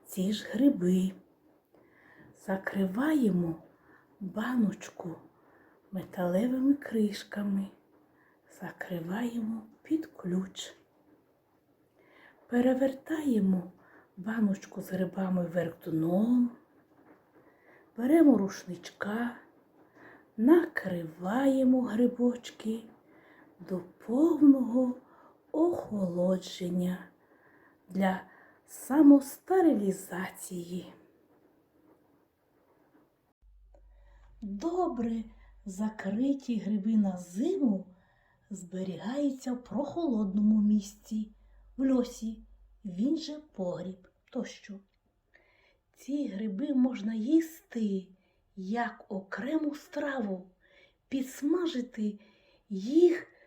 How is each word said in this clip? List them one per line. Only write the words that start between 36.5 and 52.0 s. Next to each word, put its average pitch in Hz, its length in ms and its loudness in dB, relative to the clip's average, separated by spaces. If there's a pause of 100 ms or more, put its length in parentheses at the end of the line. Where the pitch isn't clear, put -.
гриби 214 380 -2
на 190 200 2
зиму 202 720 -2 (640)
зберігаються 190 1040 -6
в 240 120 -8
прохолодному 214 960 0
місці, 214 720 -2 (460)
в 269 160 2
льосі, 226 460 -2 (460)
він 214 340 -2
же 302 220 -12 (120)
погріб 180 560 -8 (220)
тощо. - 440 -10 (1200)
Ці 277 320 -6
гриби 220 460 -4
можна 226 400 0
їсти 220 920 -2 (500)
як 220 520 -6
окрему 285 640 -6
страву, 262 760 -8 (580)
підсмажити 254 1080 -4 (520)